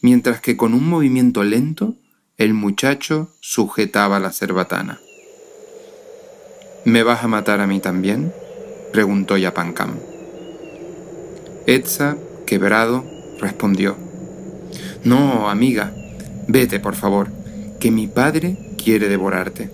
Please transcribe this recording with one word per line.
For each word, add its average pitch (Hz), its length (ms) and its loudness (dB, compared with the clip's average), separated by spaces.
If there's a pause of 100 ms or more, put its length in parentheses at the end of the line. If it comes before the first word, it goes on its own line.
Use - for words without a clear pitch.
mientras 123 400 4
que 113 160 0
con 113 180 2
un 143 140 4
movimiento 127 540 4
lento, 147 540 0 (420)
el 110 160 4
muchacho 135 840 0
sujetaba 101 800 0
la 95 120 -2
cerbatana. 92 680 -4 (1800)
"¿Me 117 180 6
vas 117 220 2
a 117 40 0
matar 104 320 2
a 101 60 2
mí 98 140 0
también?", 98 520 0 (600)
preguntó 101 440 2
Yapancam. 87 600 -2 (1700)
Etza, 143 500 2 (300)
quebrado, 110 580 2 (360)
respondió: 98 560 0 (1040)
"No, 123 480 4
amiga, 107 420 2 (540)
vete, 113 320 4
por 101 160 -4
favor, 98 380 0 (480)
que 113 100 4
mi 110 160 2
padre 156 500 0 (220)
quiere 107 300 2
devorarte". 95 640 -2